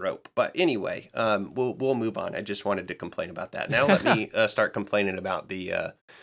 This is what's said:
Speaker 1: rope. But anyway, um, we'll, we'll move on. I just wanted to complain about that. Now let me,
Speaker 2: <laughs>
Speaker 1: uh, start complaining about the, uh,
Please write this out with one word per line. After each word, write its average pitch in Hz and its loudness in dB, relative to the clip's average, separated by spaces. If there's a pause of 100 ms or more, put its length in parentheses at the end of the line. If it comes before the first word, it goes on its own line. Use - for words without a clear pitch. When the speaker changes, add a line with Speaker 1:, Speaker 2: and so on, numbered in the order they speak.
Speaker 1:
rope. - -4
But - 0
anyway, 104 0
um, 101 0
we'll, 127 0
we'll 131 0
move 113 -2
on. 87 -4
I 90 -4
just 101 -6
wanted 95 0
to 90 -6
complain 87 -6
about 85 -10
that. - -4
Now 127 4
let 180 6
me, 113 2
Speaker 2:
<laughs> - -8
Speaker 1:
uh, - 4
start - 2
complaining 101 0
about 92 -4
the, 92 -6
uh, 82 -2 (320)